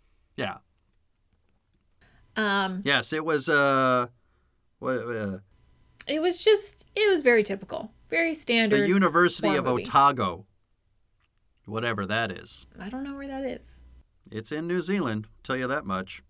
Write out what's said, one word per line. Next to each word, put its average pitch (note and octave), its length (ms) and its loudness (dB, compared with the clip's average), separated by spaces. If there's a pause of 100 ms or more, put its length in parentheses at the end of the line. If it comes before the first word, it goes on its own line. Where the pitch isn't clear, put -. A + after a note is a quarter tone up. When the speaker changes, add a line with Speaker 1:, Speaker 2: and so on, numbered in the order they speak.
(360)
Speaker 1:
Yeah. G2 220 -6 (1800)
Speaker 2:
Um, G3 480 0
Speaker 1:
Yes, C#3 280 0
it D#3 140 -4
was, D#3 240 0
uh, C3+ 560 4 (720)
what, B2+ 160 -2 (120)
uh, G#2 320 -6 (680)
Speaker 2:
it D4+ 160 -2
was E4+ 200 -2
just, - 440 2 (100)
it G#4 140 2
was E4 120 2
very A#3+ 200 6
typical. G3+ 500 -8 (160)
Very E4 260 0
standard A3+ 480 2
Speaker 1:
the - 60 2
University F3 600 4
Speaker 2:
horror D3+ 120 2
Speaker 1:
of - 60 -2
Speaker 2:
movie. B2 160 2
Speaker 1:
Otago. A#2+ 640 2 (1200)
Whatever G#2+ 400 -2
that G#2+ 260 -2
is. - 340 -10 (140)
Speaker 2:
I F3+ 80 -12
don't B3+ 160 -8
know C#4 120 -8
where C#4 120 -12
that C4+ 160 -8
is. - 280 -10 (580)
Speaker 1:
It's A2 220 -10
in D#3 140 -4
New F3 140 0
Zealand, D3 460 -2 (160)
tell C3 140 -4
you B2+ 100 -2
that C#3 180 -4
much. F#2+ 440 -6